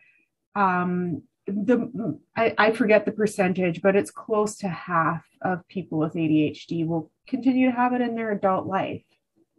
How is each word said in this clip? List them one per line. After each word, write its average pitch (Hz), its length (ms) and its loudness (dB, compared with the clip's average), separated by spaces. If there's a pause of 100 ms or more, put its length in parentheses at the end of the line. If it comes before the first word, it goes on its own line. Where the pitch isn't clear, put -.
(540)
Um, 180 680 0 (240)
the, 202 720 -2 (160)
I, 226 220 2
I 214 160 4
forget 214 320 4
the 196 80 -4
percentage, 185 680 0
but 196 140 4
it's 202 160 0
close 214 460 -2
to 202 100 -6
half 165 560 -2 (180)
of 180 280 -4
people 160 300 -6
with 156 180 -2
A 160 100 0
D 151 160 4
H - 240 -4
D 170 160 -2
will 160 260 -4 (180)
continue 254 440 2
to 240 60 -4
have 247 160 2
it 247 80 0
in 233 140 -2
their 226 180 -4
adult 196 340 0
life. - 380 -4 (540)